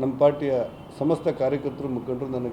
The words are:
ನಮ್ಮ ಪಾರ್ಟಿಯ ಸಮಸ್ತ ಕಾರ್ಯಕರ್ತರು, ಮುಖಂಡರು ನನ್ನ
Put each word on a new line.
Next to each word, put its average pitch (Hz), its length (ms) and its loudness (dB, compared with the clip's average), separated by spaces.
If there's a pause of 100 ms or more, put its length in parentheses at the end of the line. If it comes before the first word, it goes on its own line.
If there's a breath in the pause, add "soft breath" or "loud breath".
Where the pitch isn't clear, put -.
ನಮ್ಮ 131 180 0
ಪಾರ್ಟಿಯ 143 360 6 (440)
ಸಮಸ್ತ 160 300 0
ಕಾರ್ಯಕರ್ತರು, 139 600 -2
ಮುಖಂಡರು 127 400 -4
ನನ್ನ 127 240 -4